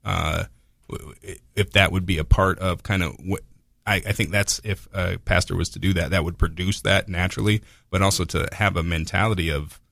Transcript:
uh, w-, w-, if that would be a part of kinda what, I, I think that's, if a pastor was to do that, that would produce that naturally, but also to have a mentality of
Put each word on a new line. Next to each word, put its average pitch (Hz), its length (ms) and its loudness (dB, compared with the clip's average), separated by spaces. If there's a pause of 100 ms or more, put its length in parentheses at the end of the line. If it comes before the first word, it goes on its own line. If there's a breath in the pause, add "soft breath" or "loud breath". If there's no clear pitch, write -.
uh, 80 400 -2 (440)
w-, - 320 -12
w-, 92 140 -14 (220)
if 98 140 0
that 95 200 4
would 90 140 0
be 87 140 0
a 78 40 -2
part 95 360 4
of 90 240 -4
kinda 92 260 0 (120)
what, 95 200 -4 (440)
I, 104 100 2
I 95 180 -2
think 98 180 -2
that's, 101 320 0
if 101 300 -6
a 90 240 -2
pastor 90 400 0
was 85 140 0
to - 80 -12
do 95 160 2
that, 82 160 -2
that 90 120 2
would 85 140 -4
produce 90 460 0
that 98 260 2
naturally, 95 540 0 (260 soft breath)
but 95 120 2
also 98 220 2
to 80 300 -2
have 98 240 0
a 85 60 0
mentality 87 680 0
of 76 320 -6 (100)